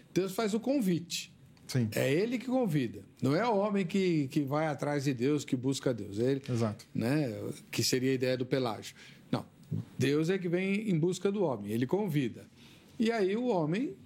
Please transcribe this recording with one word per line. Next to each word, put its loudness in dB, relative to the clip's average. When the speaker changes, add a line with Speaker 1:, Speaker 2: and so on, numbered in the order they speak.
Speaker 1:
Deus 0
faz 0
o 2
convite. 0
Speaker 2:
Sim. 2
Speaker 1:
É 2
ele 2
que -10
convida. 0
Não 2
é 2
o 2
homem 2
que, 2
que 0
vai 0
atrás -2
de 2
Deus, 2
que -4
busca 0
Deus. -6
É 2
ele, -2
Speaker 2:
Exato. 0
Speaker 1:
né, 0
que -2
seria 0
a 2
ideia 0
do -4
Pelágio. -2
Não. -4
Deus 2
é 2
que -4
vem 0
em 4
busca 0
do 0
homem. -2
Ele 0
convida. -2
E 2
aí 2
o -2
homem 0